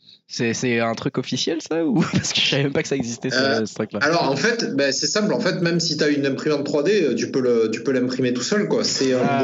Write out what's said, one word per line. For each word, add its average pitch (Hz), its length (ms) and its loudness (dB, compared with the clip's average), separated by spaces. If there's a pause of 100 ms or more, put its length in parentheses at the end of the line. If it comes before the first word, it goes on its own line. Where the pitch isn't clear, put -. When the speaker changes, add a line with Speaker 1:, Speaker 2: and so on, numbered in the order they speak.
(280)
Speaker 1:
C'est, 117 260 -2
c'est 117 260 0
un 113 160 0
truc - 220 -6
officiel, 131 440 -2
ça, 330 240 -2
ou 233 160 4
<laughs> - 120 0
parce - 200 0
que - 60 0
je - 80 2
savais 139 160 2
même 139 100 0
pas - 80 0
que - 60 -4
ça 143 80 -2
existait, 120 340 -4
ce, 120 60 -2
Speaker 2:
Euh, 131 300 0
Speaker 1:
ce - 100 -8
truc-là. 107 260 -4
Speaker 2:
alors, 160 300 2
en 139 60 0
fait, 214 380 0
ben, 139 180 2
c'est - 140 -2
simple. - 260 0
En 123 80 0
fait, - 200 0
même 170 200 2
si - 160 -2
t'as 151 120 2
une 143 160 0
imprimante 139 400 0
trois 147 160 0
D, 190 220 2
euh, 127 120 2
tu 113 140 -2
peux 131 120 0
le, 117 300 4
tu - 120 -6
peux 143 80 0
l'imprimer 127 420 0
tout - 80 -4
seul, 208 280 0
quoi. 117 160 0
C'est 131 280 0
un 127 80 2
Speaker 1:
Ah, 139 160 2
bah, 139 60 2